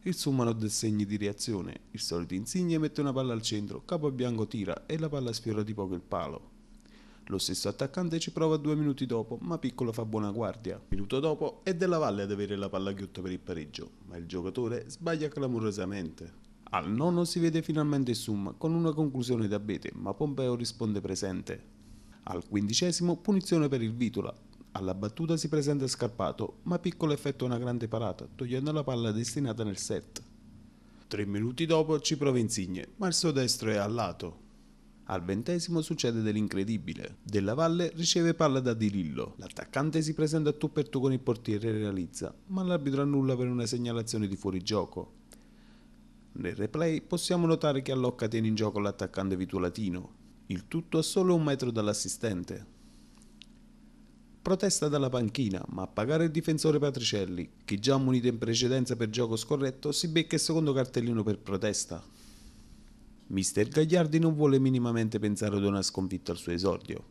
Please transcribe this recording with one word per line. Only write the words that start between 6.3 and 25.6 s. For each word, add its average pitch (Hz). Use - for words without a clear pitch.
Lo 95
stesso 92
attaccante 165
ci 165
prova 160
due 147
minuti 143
dopo, 113
ma 170
Piccolo 123
fa 117
buona 107
guardia. 98
Un -
minuto 101
dopo 151
è 190
Della 175
Valle 113
ad 101
avere 101
la 98
palla 98
ghiotta 98
per 92
il 90
pareggio, 78
ma 87
il 85
giocatore 95
sbaglia 165
clamorosamente. 101
Al 85
nono 170
si 170
vede 165
finalmente 147
il 113
Summa 104
con 160
una 165
conclusione 127
da 104
Abete, 101
ma 98
Pompeo 131
risponde 113
presente. 92
Al 87
quindicesimo 165
punizione 180
per 135
il 110
Vitola. 117
Alla 92
battuta 156
si 156
presenta 143